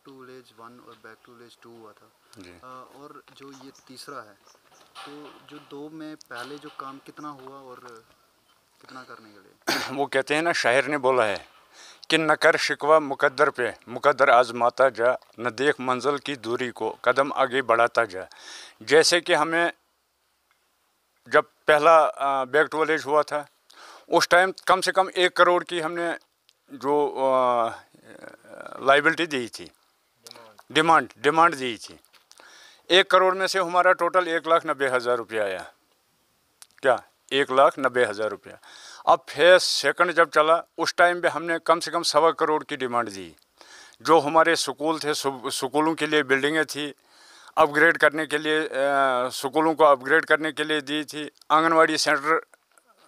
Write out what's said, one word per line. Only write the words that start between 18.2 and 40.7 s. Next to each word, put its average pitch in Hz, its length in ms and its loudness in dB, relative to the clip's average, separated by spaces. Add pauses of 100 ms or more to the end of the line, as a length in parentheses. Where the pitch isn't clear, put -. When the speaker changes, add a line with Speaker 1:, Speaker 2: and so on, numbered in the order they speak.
Speaker 2:
जैसे 151 380 2
कि 170 140 -2
हमें 165 380 0 (1600)
जब 147 160 2
पहला, 156 540 4
आ, 139 460 0
back 135 240 0
to 147 60 -12
village 151 320 -2
हुआ 147 160 2
था, 147 240 -10 (640)
उस 165 180 0
time 180 240 4 (140)
कम 185 140 2
से 180 120 -4
कम 190 240 0
एक 180 200 0
करोड़ 175 280 4
की 175 160 -8
हमने 170 320 -6 (600)
जो, 139 580 -2
आ, 123 380 0 (1120)
liability 147 440 2
दी 131 220 -6
थी, 82 220 -18 (1040)
Demand, 156 360 2 (100)
demand 160 360 2
दी 131 220 -8
थी। 85 240 -20 (880)
एक 190 200 4
करोड़ 185 240 4
में 190 120 -4
से 185 120 -4
हमारा 180 340 2
total 175 360 0
एक 165 200 -4
लाख 160 180 2
नब्बे 139 220 -2
हज़ार 123 280 0
रुपया 110 280 -4
आया। 92 280 -8 (1040)
क्या? 123 240 0 (300)
एक 135 180 0
लाख 135 280 4
नब्बे 123 260 0
हज़ार 104 260 -4
रुपया। 95 280 -14 (500)
अब 165 200 2
फेज 170 340 6
second 170 500 -2
जब 160 180 2
चला, 160 340 2 (140)